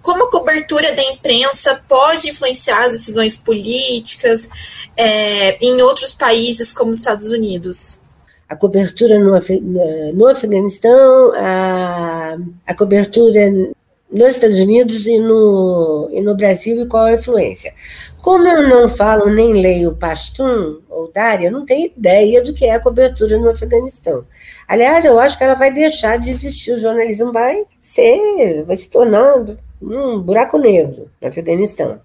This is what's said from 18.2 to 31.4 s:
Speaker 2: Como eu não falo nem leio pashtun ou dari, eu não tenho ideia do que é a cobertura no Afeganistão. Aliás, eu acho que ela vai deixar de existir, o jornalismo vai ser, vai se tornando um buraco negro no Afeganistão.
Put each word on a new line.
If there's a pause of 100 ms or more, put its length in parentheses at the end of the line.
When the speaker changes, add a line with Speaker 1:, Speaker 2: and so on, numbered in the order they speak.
Speaker 2:
Como
eu
não
falo
nem
leio
pashtun (100)
ou
dari,
eu
não
tenho
ideia
do
que
é
a
cobertura
no
Afeganistão. (440)
Aliás,
eu
acho
que
ela
vai
deixar
de
existir,
o
jornalismo
vai (160)
ser,
vai
se
tornando (240)
um
buraco
negro (100)
no
Afeganistão.